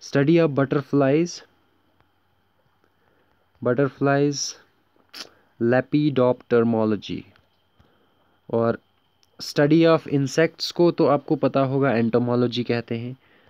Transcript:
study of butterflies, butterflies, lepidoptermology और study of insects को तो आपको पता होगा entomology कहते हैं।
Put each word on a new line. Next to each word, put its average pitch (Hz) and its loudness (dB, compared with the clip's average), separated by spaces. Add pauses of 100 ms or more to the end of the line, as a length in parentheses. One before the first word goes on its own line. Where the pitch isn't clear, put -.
study 160 2
of 143 -2
butterflies, 143 0 (2250)
butterflies, 139 -2 (1040)
lepidoptermology 120 0 (1300)
और 117 -2 (640)
study 160 2
of 160 0
insects 147 -2
को 175 2
तो 160 0
आपको 143 0
पता 139 -2
होगा 135 0
entomology 120 0
कहते 117 -6
हैं। 123 -12 (340)